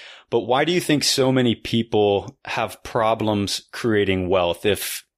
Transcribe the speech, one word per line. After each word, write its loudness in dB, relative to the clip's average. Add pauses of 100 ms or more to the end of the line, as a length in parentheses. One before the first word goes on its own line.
(300)
but 0
why 0
do -2
you 2
think 0
so 2
many 2
people 0
have -6
problems -2
creating 0
wealth? 0
If -2 (140)